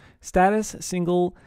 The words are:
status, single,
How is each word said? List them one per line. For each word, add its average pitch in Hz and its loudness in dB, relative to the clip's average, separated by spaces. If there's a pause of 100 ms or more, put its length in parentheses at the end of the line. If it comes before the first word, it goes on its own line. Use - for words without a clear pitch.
(200)
status, 208 0
single, 180 -2 (100)